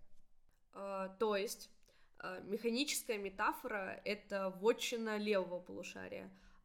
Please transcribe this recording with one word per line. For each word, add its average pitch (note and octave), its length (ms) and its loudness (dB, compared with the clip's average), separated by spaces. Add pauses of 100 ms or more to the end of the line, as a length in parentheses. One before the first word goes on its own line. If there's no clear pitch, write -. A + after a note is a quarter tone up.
(720)
Э, G3 360 -4 (100)
то G#3+ 160 4
есть, - 340 -2 (540)
э, F#3 240 -6
механическая A3+ 680 0
метафора — G3+ 880 0
это G3 440 0 (120)
вотчина A3+ 560 4
левого F#3+ 420 2
полушария, F#3 680 -8 (360)